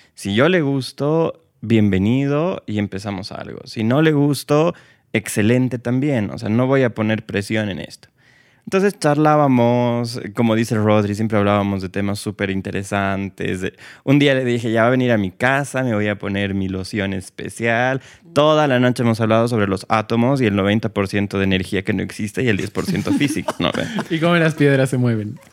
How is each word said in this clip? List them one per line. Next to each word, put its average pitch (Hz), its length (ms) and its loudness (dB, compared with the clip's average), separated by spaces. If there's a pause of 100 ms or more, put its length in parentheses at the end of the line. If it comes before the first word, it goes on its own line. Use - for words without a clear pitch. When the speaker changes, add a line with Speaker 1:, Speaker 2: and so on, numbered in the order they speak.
(160)
Speaker 1:
si 101 200 -4
yo 135 140 4
le 180 120 2
gusto, 143 840 -2 (160)
bienvenido 117 1040 2
y 104 120 -4
empezamos 101 520 -8
algo. - 340 -12
Si - 180 -6
no 127 180 2
le 160 100 4
gusto, 147 640 2 (400)
excelente 120 680 0
también. 123 520 -2
O 67 60 -10
sea, 110 120 -6
no 120 180 2
voy 135 160 2
a 117 100 0
poner 110 320 -2
presión 104 440 -4
en 73 100 -8
esto. - 300 -16 (560)
Entonces 190 320 0
charlábamos, 123 1200 2 (140)
como 113 220 2
dice 113 180 0
Rodri, 107 400 2
siempre 107 240 -2
hablábamos 101 460 2
de 92 60 -8
temas 101 280 -4
súper 101 320 -6
interesantes. 98 1120 -4
De, - 120 -6 (300)
un 139 140 4
día 143 160 4
le 131 100 0
dije, 120 280 -2
"Ya 113 100 2
va 117 60 6
a - 20 4
venir 127 220 2
a 110 80 4
mi 95 100 0
casa, 135 540 -2
me 120 100 -2
voy 104 140 0
a 104 100 -2
poner 98 380 -4
mi 95 120 -2
loción 98 460 -4
especial". 117 880 -4 (320)
Toda 151 340 4
la 127 120 2
noche 123 240 2
hemos 113 180 0
hablado 113 260 2
sobre 110 200 0
los 95 200 -4
átomos 117 540 0
y 117 60 2
el 101 80 2
noventa 104 340 0
por 98 180 -2
ciento 101 300 -2
de 98 60 0
energía 92 400 0
que 101 100 -2
no 95 80 -2
existe 101 400 -6
y 127 60 0
el 101 100 2
diez - 140 -6
por 92 160 -4
ciento - 260 -2
físico, 147 460 -2
¿no? - 120 0
Speaker 2:
<laughs> - 380 -6
Y 165 80 -2
cómo 170 200 2
las 160 180 2
piedras 139 340 2
se 131 80 -2
mueven. 113 420 -2 (140)